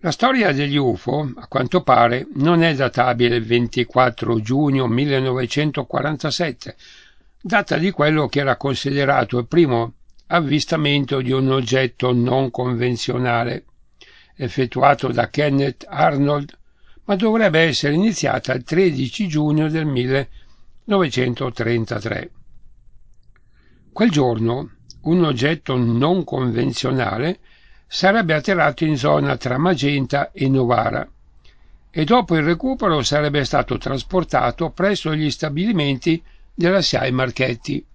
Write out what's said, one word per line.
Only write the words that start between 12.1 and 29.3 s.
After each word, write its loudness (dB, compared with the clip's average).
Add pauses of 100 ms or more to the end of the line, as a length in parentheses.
non 2
convenzionale, -2 (720)
effettuato 0
da -2
Kenneth -2
Arnold, 0 (500)
ma -2
dovrebbe 2
essere 0
iniziata 0
il -4
tredici 0
giugno 0
del -2
millenovecentotrentatré. -2 (1600)
Quel 2
giorno 0 (340)
un 4
oggetto 0
non 2
convenzionale -2 (480)
sarebbe 2
atterrato 0
in 2
zona 2